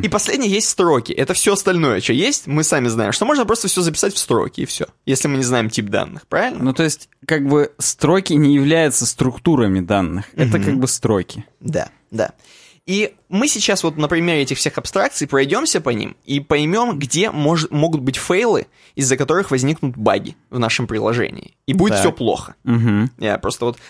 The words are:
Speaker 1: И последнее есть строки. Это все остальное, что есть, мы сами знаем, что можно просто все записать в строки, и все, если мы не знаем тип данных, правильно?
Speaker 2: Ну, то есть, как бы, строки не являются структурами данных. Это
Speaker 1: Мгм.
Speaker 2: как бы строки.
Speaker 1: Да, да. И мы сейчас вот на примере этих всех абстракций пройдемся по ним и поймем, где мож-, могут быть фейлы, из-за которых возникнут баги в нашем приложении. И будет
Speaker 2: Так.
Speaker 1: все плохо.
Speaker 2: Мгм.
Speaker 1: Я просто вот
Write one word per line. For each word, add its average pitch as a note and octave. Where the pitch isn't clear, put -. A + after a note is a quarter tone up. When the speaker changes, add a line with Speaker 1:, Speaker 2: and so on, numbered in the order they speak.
Speaker 1:
И G3
последнее G#3+
есть G#3
строки. D#3
Это C#3
все G3+
остальное, D#3+
что -
есть, G#3
мы D3
сами C3+
знаем, A2+
что -
можно C4+
просто G#3+
все F3+
записать E3+
в -
строки, -
и C3+
все, -
если C3+
мы C3+
не C3
знаем A#2+
тип G#2+
данных, -
правильно? G#3+
Speaker 2:
Ну, C3
то E3
есть, -
как C#3+
бы, D3
строки F3+
не C#3+
являются C#3+
структурами A#2+
данных. F#2
Это A2+
Speaker 1:
Мгм. G2
Speaker 2:
как C#3
бы B2+
строки. G#2+
Speaker 1:
Да, -
да. A2
И G3+
мы G#3
сейчас G#3
вот D3+
на D3+
примере E3
этих C3+
всех -
абстракций G3
пройдемся D#3+
по C#3+
ним -
и C#3
поймем, D#3+
где C#3
мож-, D#3
могут D3+
быть B2+
фейлы, F#3+
из-за C3+
которых D#3+
возникнут C3
баги G#2
в B2+
нашем A#2
приложении. A2
И C3+
будет G3+
Speaker 2:
Так. G2
Speaker 1:
все E3
плохо. -
Speaker 2:
Мгм. A#2
Speaker 1:
Я G#2
просто G2
вот A#2